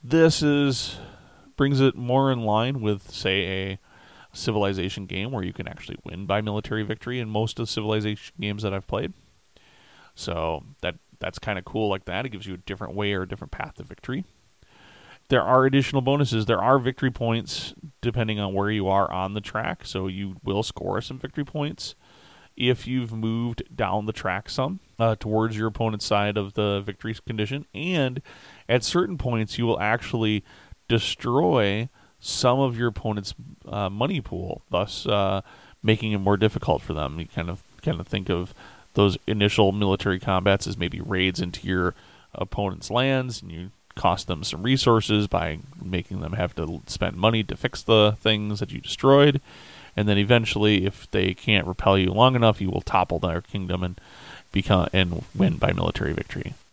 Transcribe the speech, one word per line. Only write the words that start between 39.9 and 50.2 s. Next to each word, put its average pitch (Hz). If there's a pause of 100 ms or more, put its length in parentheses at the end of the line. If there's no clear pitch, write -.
combats 98
as 98
maybe 87
raids 92
into 87
your 90 (400)
opponent's -
lands, 127
and 92
you 85 (240)
cost -
them 80
some 82
resources 110
by 82 (220)
making 92
them 82
have 90
to 85
l-, 80
spend 85
money 110
to -
fix -
the 107
things 104
that -
you -
destroyed. 139 (560)
And 104
then 101
eventually, 107